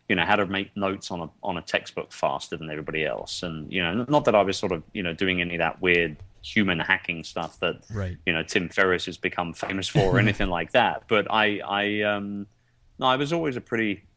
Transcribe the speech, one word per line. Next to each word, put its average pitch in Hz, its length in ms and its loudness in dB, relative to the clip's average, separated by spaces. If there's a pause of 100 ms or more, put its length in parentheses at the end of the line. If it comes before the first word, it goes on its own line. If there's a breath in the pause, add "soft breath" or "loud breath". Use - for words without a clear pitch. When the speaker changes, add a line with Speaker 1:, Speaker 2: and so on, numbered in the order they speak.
Speaker 1:
you 104 60 2
know, 87 100 2
how 101 100 4
to 101 100 2
make 98 300 -4
notes 98 360 -2
on 90 100 -6
a, 76 80 -8 (140)
on 90 140 -4
a 82 40 -6
textbook - 500 -6
faster 73 460 -4
than 78 120 -10
everybody 76 360 -4
else. - 380 -6
And, 80 280 -8
you 92 100 -2
know, 85 100 0
n-, 120 180 -2
not 147 160 4
that 113 100 4
I 104 60 8
was 95 160 2
sort 98 140 -2
of, 82 120 -2 (100)
you 104 100 -6
know, 85 100 -2
doing 92 260 0
any 87 160 -2
of 82 40 -4
that 82 220 0
weird 85 360 4 (240)
human 95 380 0
hacking 85 440 -2
stuff - 360 -8
that, 85 220 -2 (100)
Speaker 2:
Right. 95 340 -6
Speaker 1:
you 90 80 2
know, 80 100 0
Tim 85 260 -2
Ferriss 92 360 2
has 90 120 -8
become - 360 -4
famous 95 340 -4
for - 120 2 (160)
or 95 40 6
Speaker 2:
<laughs> 104 60 6
Speaker 1:
anything 101 240 2
like 85 220 -2
that. 101 360 4
But 104 240 2
I, 107 280 2
I, 101 420 0
um, 101 460 -2 (500)
no, 131 100 2
I 127 80 6
was 139 160 0
always 160 240 0
a 117 60 -6
pretty 110 420 -2 (140)